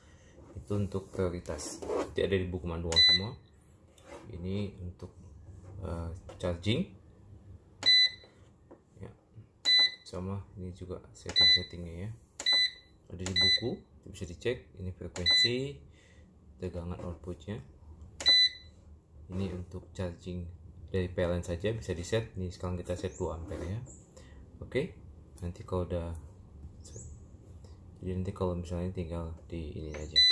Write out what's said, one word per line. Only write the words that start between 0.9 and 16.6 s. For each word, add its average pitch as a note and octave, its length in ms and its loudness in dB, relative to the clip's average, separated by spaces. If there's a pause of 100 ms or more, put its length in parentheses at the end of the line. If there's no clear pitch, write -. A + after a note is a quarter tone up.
prioritas. F2 720 -4
Nanti - 400 -2
ada F2+ 160 4
di F#2 80 2
buku F2 240 -4
manual E2+ 400 2
semua. G2+ 240 4 (1040)
Ini F#2+ 480 -4
untuk, F2 320 -12 (640)
eh, E2 320 -6 (240)
charging. F#2+ 560 0 (2000)
Ya. F#2+ 80 -12 (960)
Sama F#2 400 -4 (160)
ini F2+ 160 -8
juga F2+ 240 -8 (160)
setting-settingnya F2+ 760 4 (100)
ya. A2+ 60 -4 (1040)
Ada F#2 80 -6
di F#2 80 -2
buku, G2+ 480 4 (320)
bisa F2+ 160 -8
dicek. - 480 -4
Ini F#2 160 -6
frekuensi, A#2+ 800 2 (880)